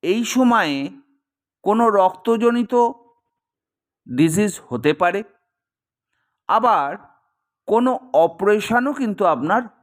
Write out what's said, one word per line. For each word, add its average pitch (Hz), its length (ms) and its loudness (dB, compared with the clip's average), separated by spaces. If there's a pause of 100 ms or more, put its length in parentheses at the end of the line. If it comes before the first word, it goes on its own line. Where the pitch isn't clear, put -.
এই 196 220 -2
সময়ে 220 520 0 (880)
কোনো 214 260 2
রক্তজনিত 226 840 0 (1300)
ডিজিজ 165 460 0 (120)
হতে 123 280 -2
পারে, 175 280 -2 (1300)
আবার 208 400 0 (800)
কোনো 247 240 2 (240)
অপারেশনও 208 760 0
কিন্তু 220 340 -4
আপনার 160 360 0 (200)